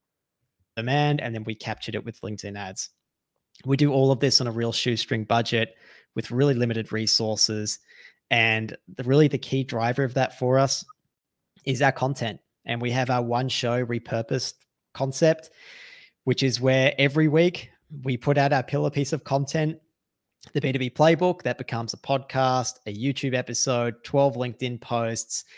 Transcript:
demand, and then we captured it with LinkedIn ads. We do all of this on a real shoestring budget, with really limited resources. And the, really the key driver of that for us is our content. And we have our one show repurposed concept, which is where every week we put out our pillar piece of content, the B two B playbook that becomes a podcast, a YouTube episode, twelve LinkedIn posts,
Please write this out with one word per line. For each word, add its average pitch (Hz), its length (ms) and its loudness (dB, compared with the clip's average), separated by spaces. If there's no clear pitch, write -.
demand, 143 460 0
and 117 120 -6
then 110 100 -8
we 110 100 -6
captured - 400 -8
it 107 100 -6
with 113 160 -12
LinkedIn 101 380 -10
ads. 95 320 -10
We 135 140 0
do 147 140 4
all 135 200 6
of 117 80 2
this 131 220 4
on 123 40 0
a 117 60 -4
real 117 200 -2
shoestring 113 520 -2
budget, 117 500 0
with - 160 -6
really 131 240 4
limited 117 380 0
resources. 110 840 -2
And 110 460 2
the, 123 80 -8
really 143 240 6
the 139 100 0
key 135 260 -2
driver 123 400 0
of 123 100 -4
that - 240 -2
for 127 200 2
us 135 260 0
is 131 180 -2
our 135 100 4
content. 127 480 -4
And 120 160 -4
we 120 80 -2
have 127 200 -2
our 123 120 2
one 120 260 -2
show 123 360 -2
repurposed 117 720 -4
concept, 160 560 0
which 131 180 2
is 120 180 0
where 131 380 4
every 143 300 4
week 170 420 2
we 127 140 -2
put 143 200 0
out 139 160 4
our 131 100 2
pillar 147 280 -2
piece 143 220 -2
of 143 120 -6
content, 151 540 -2
the 143 80 0
B 135 120 -2
two 131 60 -2
B 127 120 -2
playbook 165 520 2
that 123 160 -4
becomes 117 360 -6
a - 40 -16
podcast, 131 880 -2
a 104 80 -8
YouTube 131 400 -4
episode, 120 720 -2
twelve 139 300 2
LinkedIn 123 460 -6
posts, 117 640 -4